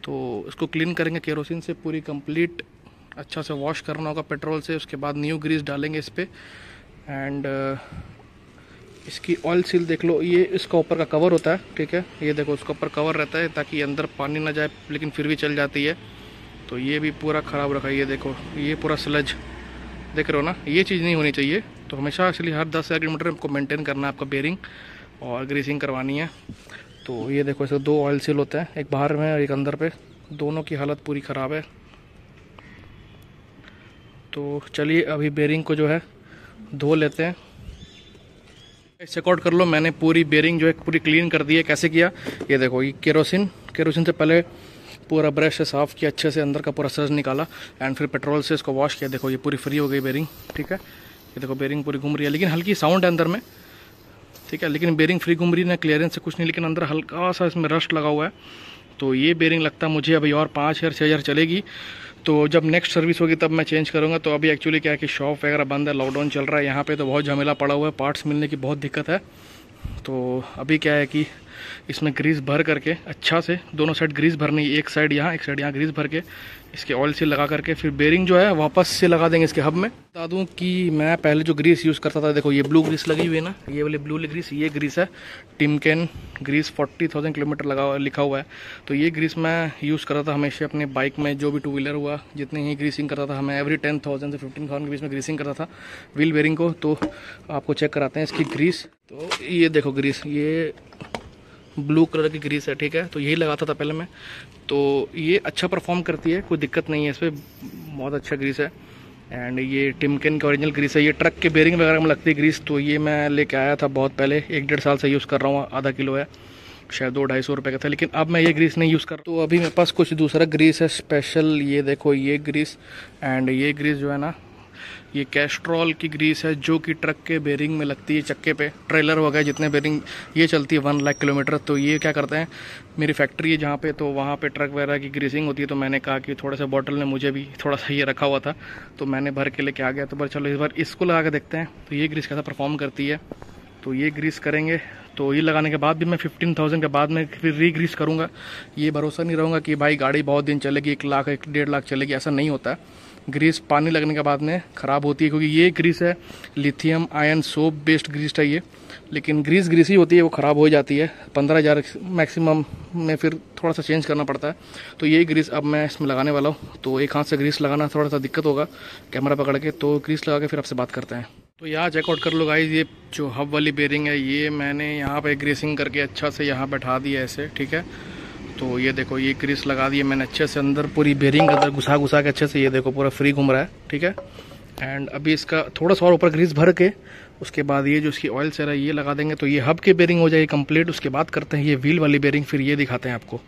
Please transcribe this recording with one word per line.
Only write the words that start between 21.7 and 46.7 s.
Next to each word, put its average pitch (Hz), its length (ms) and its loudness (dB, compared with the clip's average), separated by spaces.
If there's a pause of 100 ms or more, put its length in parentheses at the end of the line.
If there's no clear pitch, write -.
तो 143 60 -10
हमेशा 147 320 -2
इसलिए 165 260 -4
हर 156 140 -4
दस 156 80 -6
हज़ार 160 220 -2
किलोमीटर 160 300 -4
आपको 156 200 -6
maintain 143 360 -4
करना 139 220 -4
है 139 80 -4
आपका 139 120 -8
bearing 143 300 -4 (680)
और 127 240 -8
greasing 143 340 -4
करवानी 135 380 -4
है। 165 100 -6 (760)
तो 120 240 -8
ये 139 140 0
देखो, 139 200 -4
ऐसे 143 160 -2
दो 147 220 2
oil 143 180 0
seal 143 160 -2
होते 143 220 -2
हैं, 165 180 -6
एक 143 160 -8
बाहर 143 240 0
में 156 160 0
और 151 80 0
एक 139 120 0
अंदर 139 240 -2
पे, 160 140 -4 (440)
दोनों 151 280 -4
की 160 120 -8
हालत 143 320 -4
पूरी 143 160 -4
ख़राब 135 300 -6
है। 156 120 -6 (2750)
तो 143 280 -8 (120)
चलिए 156 300 2
अभी 151 280 -2
bearing 151 320 0
को 156 100 -2
जो 151 140 2
है 165 140 0 (720)
धो 143 220 2
लेते 151 260 0
हैं। 175 140 -2 (1600)
चेकआउट 175 400 0
कर 170 120 2
लो, 180 140 6
मैंने 160 260 4
पूरी 160 340 4
bearing 156 340 4
जो 160 60 4
है 165 100 6
पूरी 165 220 0
clean 160 300 4
कर 151 140 2
दी 151 140 4
है। 165 60 6
कैसे 151 260 2
किया, 165 220 4 (400)
ये 139 80 6
देखो, 127 240 2
ये 135 100 -2 (100)
kerosene, 156 420 4 (320)
kerosene 160 280 2
से 170 80 2
पहले 160 280 6 (680)
पूरा 156 220 2
brush 151 260 2
से 156 80 0
साफ़ 143 300 -2
किया, 151 160 -2
अच्छे 156 200 -2
से 151 100 -2
अंदर 147 220 -2
का 147 80 -2